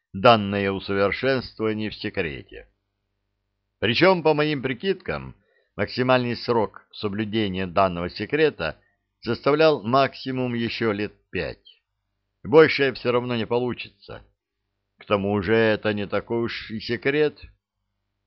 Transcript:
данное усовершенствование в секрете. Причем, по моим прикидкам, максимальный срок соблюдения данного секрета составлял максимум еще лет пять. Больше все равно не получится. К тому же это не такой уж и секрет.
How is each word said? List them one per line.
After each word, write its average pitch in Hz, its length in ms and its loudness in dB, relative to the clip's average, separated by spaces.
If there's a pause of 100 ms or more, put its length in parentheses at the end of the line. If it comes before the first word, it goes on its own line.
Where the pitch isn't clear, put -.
(140)
данное 101 580 4
усовершенствование 107 1160 -2
в - 60 -10
секрете. 80 720 -8 (1120)
Причем, 147 440 4
по 156 100 4
моим 151 280 0
прикидкам, 123 760 -6 (400)
максимальный 123 600 0
срок 113 560 -2
соблюдения 101 760 -4
данного 87 420 0
секрета 107 680 -2 (440)
составлял 143 640 2
максимум 127 680 -2
еще 117 380 -2
лет 101 220 -4 (160)
пять. 76 520 -10 (640)
Больше 139 500 6
все 123 180 -2
равно 123 240 -2
не 110 100 -2
получится. - 760 -6 (760)
К - 80 -20
тому 101 360 2
же 92 120 0
это 110 400 2
не 104 140 -4
такой 117 360 -4
уж - 280 -8
и 113 80 -8
секрет. 143 600 -2 (840)